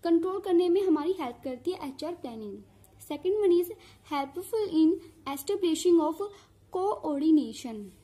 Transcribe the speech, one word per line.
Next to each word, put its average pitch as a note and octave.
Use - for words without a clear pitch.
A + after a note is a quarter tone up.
कंट्रोल E4+
करने F4+
में F#4
हमारी E4+
हेल्प A#3+
करती C4
है D#4+
एचआर D4+
प्लानिंग। A3
Second F4+
one F4+
is F4
helpful F4
in D#4+
establishing E4+
of D#4
coordination। D4